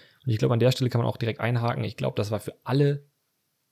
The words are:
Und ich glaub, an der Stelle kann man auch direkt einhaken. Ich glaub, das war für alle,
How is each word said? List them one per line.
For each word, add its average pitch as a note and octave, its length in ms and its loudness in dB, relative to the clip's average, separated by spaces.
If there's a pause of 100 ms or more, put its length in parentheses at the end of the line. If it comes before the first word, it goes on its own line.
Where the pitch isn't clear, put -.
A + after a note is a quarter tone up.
(260)
Und B2 60 2
ich G#2+ 60 0
glaub, C3 120 2
an A#2+ 80 2
der A#2+ 140 4
Stelle B2 180 0
kann A#2+ 100 0
man A#2+ 80 0
auch A2+ 80 -4
direkt A2+ 220 -4
einhaken. A#2 460 -2
Ich G#2+ 120 -6
glaub, C3 200 -4
das G#2+ 160 -2
war G#2 80 -4
für - 140 -12 (100)
alle, C#3+ 400 2 (680)